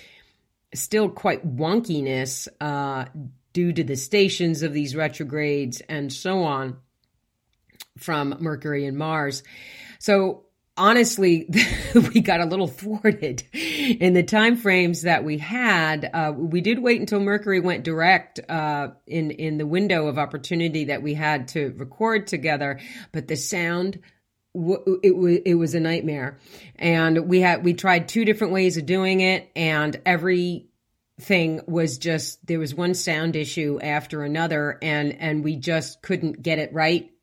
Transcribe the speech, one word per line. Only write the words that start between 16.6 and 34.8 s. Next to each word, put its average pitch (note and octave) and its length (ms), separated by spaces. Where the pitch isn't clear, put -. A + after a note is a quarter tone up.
did A3 200
wait A#3+ 180
until G3+ 220
Mercury G3+ 400
went F3 240
direct, E3 640
uh, D3+ 400
in, D#3 240
in D#3 260
the D3+ 100
window E3+ 420
of C#3 100
opportunity D3+ 680
that C#3 140
we D3 140
had D3+ 320
to C#3+ 300
record G#3+ 500
together, C#3+ 540
but D#3 160
the D#3 80
sound F3 640
w-, F#3 520
it G3 60
w-, F3+ 360
it F3 80
was E3 220
a E3 40
nightmare. D3+ 600
And E3 540
we F3+ 120
had, F3+ 240
we F3 100
tried F3 340
two A3+ 160
different G#3 280
ways F#3 240
of D#3 80
doing F#3+ 360
it, F#3 340
and D#3 500
everything F3 1600
was E3 300
just, - 500
there E3 100
was C#3+ 160
one F3+ 200
sound D#3+ 420
issue D3 440
after D3+ 440
another, D3+ 580